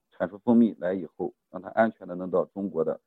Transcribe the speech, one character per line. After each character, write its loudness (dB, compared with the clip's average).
产 -6
出 -14
蜂 2
蜜 6
来 -4
以 -4
后， -8
让 -12
它 -14
安 4
全 -18
的 -10
能 -8
到 2
中 -6
国 -2
的 -4